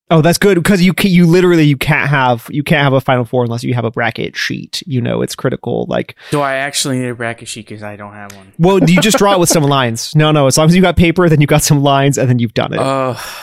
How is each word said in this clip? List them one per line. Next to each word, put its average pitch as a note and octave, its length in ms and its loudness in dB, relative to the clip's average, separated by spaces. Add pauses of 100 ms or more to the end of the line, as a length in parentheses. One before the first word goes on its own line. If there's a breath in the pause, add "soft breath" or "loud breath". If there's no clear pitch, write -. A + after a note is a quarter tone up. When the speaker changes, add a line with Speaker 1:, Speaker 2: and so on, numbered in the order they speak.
(120)
Speaker 1:
Oh, E3 100 4
that's E3+ 160 2
good, F#3+ 260 2
'cause G3 200 2
you F#3 100 2
ca-, - 160 0
you F3 160 4
literally, F3 380 4
you D3 140 2
can't C#3 300 -2
have, B2+ 440 0
you C#3+ 100 -6
can't D3 220 0
have C3+ 100 2
a C3+ 80 2
Final B2 240 0
Four B2 180 -2
unless A#2 200 -6
you C3 100 -4
have A#2+ 120 -2
a A2+ 40 -2
bracket A#2 460 -6
sheet. - 500 -8
You B2 160 -4
know, A#2+ 220 -2
it's - 120 -8
critical, B2 540 -4
like - 260 -6 (140 loud breath)
Speaker 2:
Do D3 120 -2
I C3+ 160 -4
actually C#3 420 -4
need B2+ 100 -4
a A#2+ 60 -8
bracket A#2 320 -10
sheet? G#2+ 200 -14
'Cause G#2+ 140 -16
I G#2 140 -14
don't G#2 180 -18
have G2+ 220 -20
one. - 240 -20
Speaker 1:
Well, F#3+ 180 4 (100)
you F3+ 140 4
just A3 160 2
draw G3+ 160 4
it F#3+ 60 2
with E3+ 100 0
Speaker 2:
<laughs> - 60 0
Speaker 1:
some D#3+ 80 2
lines. C3+ 520 -2
No, D#3 160 4
no, D3+ 140 2
as C3 140 2
long D#3 80 4
as E3+ 80 4
you F#3 80 4
got F3 120 2
paper, F3 320 2
then D3+ 140 4
you D3 60 2
got D3 160 2
some C#3+ 180 2
lines, C#3 380 2
and B2+ 100 0
then B2+ 80 2
you've A#2 160 -2
done A#2+ 200 -4
it. G#2 60 -4
Speaker 2:
Ugh. C3 380 -2 (260 loud breath)